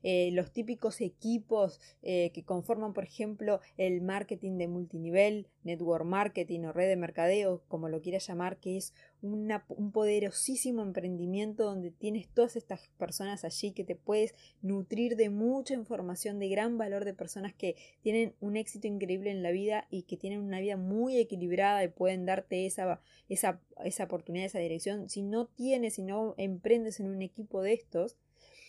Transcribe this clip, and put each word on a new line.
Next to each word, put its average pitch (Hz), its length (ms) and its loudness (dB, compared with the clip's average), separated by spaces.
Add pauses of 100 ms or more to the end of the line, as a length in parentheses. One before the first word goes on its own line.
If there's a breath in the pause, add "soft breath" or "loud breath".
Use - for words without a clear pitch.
eh, 180 300 4
los 180 180 2
típicos 226 500 -2
equipos, 220 800 0 (240 loud breath)
eh, 175 280 4
que 165 120 -10
conforman, 196 500 -2
por 190 120 -4
ejemplo, 208 540 -2 (180 loud breath)
el 180 240 2
marketing 190 560 -2
de 175 100 0
multinivel, 180 800 2 (160)
network 165 420 0
marketing 175 600 0
o 160 80 -6
red 185 160 4
de 190 60 6
mercadeo, 180 720 2
como 160 200 -4
lo 156 120 -2
quieras 180 260 -4
llamar, 180 320 -4
que 185 180 -4
es - 160 -8 (300 soft breath)
una, 214 460 -4
un 208 220 -4
poderosísimo 214 920 2
emprendimiento 185 800 -2
donde 190 260 -2
tienes 208 380 -4
todas 240 280 4
estas 202 320 -8 (120)
personas 196 460 -4
allí 190 260 -4
que 190 120 -8
te 180 120 -4
puedes 214 400 0 (260 loud breath)
nutrir 202 540 0
de 214 160 4
mucha 254 420 0
información, 202 640 -4
de 196 120 -2
gran 220 280 2
valor, 202 260 -2
de 196 120 -4
personas 190 400 -8
que 180 200 -2 (260 loud breath)
tienen 226 400 2
un 202 160 -2
éxito 220 280 -6
increíble 196 460 -2
en 190 100 -2
la 175 80 0
vida 208 400 0
y 185 140 -6
que - 140 -6
tienen 202 240 -6
una 196 180 -4
vida 196 180 -2
muy 220 400 2
equilibrada 196 640 4
y 180 40 2
pueden 185 400 0
darte 190 400 0
esa, 185 340 -2 (260 soft breath)
esa, 190 320 0 (240)
esa 202 200 -2
oportunidad, 175 420 -4
esa 196 140 -4
dirección. 185 500 -2
Si 202 140 -4
no 226 240 0
tienes, 247 480 0
si 190 80 -6
no 208 340 -2
emprendes 220 640 2
en 196 80 -2
un 190 160 -4
equipo 196 400 -4
de 208 100 4
estos, 226 440 -2 (520 loud breath)